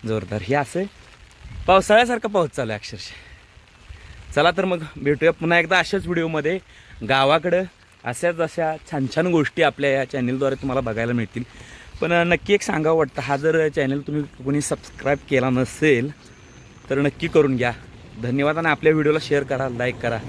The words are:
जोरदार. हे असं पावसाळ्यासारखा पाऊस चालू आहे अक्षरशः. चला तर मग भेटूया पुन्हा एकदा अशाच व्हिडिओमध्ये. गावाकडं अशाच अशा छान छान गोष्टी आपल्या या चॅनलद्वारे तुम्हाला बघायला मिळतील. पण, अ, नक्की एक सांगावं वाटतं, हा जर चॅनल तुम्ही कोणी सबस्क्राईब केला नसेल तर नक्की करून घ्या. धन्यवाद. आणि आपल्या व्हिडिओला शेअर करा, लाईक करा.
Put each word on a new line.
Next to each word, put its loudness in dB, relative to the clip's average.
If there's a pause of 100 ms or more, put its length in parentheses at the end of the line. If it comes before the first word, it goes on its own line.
जोरदार. -4
हे -2
असं -2 (840)
पावसाळ्यासारखा 4
पाऊस 0
चालू -4
आहे -6
अक्षरशः. -14 (1200)
चला 4
तर 0
मग -2 (120)
भेटूया 2
पुन्हा 2
एकदा 2
अशाच -2
व्हिडिओमध्ये. -2 (500)
गावाकडं 4 (400)
अशाच -2
अशा -2 (160)
छान -2
छान 2
गोष्टी 2
आपल्या 0
या 0
चॅनलद्वारे -2
तुम्हाला -2
बघायला -2
मिळतील. -4 (580)
पण, 0
अ, 4
नक्की 2
एक 2
सांगावं 0
वाटतं, 0
हा -2
जर 2
चॅनल -2
तुम्ही -4
कोणी -4
सबस्क्राईब -4 (120)
केला 2
नसेल 2 (800)
तर 0
नक्की -2
करून 4
घ्या. 0 (520)
धन्यवाद. 0
आणि -2
आपल्या 4
व्हिडिओला 2
शेअर 0
करा, -2
लाईक -4
करा. -2